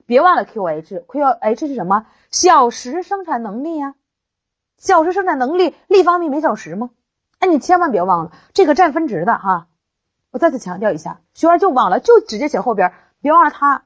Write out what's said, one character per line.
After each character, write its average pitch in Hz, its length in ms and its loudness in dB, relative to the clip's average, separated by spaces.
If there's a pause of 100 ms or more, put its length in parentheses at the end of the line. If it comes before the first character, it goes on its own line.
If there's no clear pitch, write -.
别 247 160 2
忘 359 140 4
了 214 100 -2
Q 208 180 -8
H，Q 170 640 -6
H 233 400 -2
是 277 80 -8
什 190 100 -6
么？ 202 200 -2 (240)
小 311 400 4
时 262 340 -10
生 392 220 -8
产 262 180 -6
能 226 200 -10
力 330 140 -8
呀， 277 180 -10 (800)
小 349 260 2
时 349 80 -2
生 370 140 -4
产 320 120 -2
能 262 200 -2
力， 359 180 0 (120)
立 381 160 4
方 349 180 2
米 330 80 -4
每 277 100 -4
小 285 160 0
时 165 200 -14
吗？ 240 160 -8 (480)
哎， 381 80 0
你 320 120 2
千 349 200 2
万 330 120 0
别 294 100 0
忘 175 240 0
了， 165 60 -14 (220)
这 381 120 4
个 294 100 2
占 330 180 2
分 302 140 -2
值 180 180 -4
的 214 120 0
哈。 185 300 -4 (640)
我 - 80 -10
再 330 120 2
次 254 80 -8
强 180 200 -10
调 214 120 0
一 151 60 -4
下， 165 220 -14 (140)
学 - 140 0
员 339 120 4
就 392 100 2
忘 247 200 0
了， 196 100 0
就 453 220 6
直 226 160 -12
接 285 100 -4
写 202 140 -4
后 226 140 -4
边， 180 180 0 (260)
别 294 140 0
忘 339 100 6
了 302 80 0
它， 285 340 -2